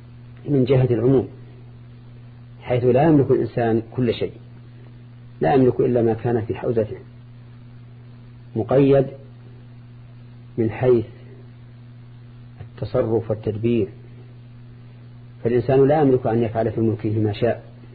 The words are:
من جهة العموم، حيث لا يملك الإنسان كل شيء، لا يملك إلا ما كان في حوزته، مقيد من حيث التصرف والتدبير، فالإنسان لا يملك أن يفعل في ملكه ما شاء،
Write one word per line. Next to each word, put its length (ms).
من 160
جهة 200
العموم، 420
حيث 220
لا 200
يملك 280
الإنسان 500
كل 180
شيء، 200
لا 120
يملك 260
إلا 220
ما 120
كان 320
في 100
حوزته، 420
مقيد 500
من 120
حيث 360
التصرف 680
والتدبير، 580
فالإنسان 440
لا 140
يملك 260
أن 160
يفعل 280
في 100
ملكه 380
ما 140
شاء، 340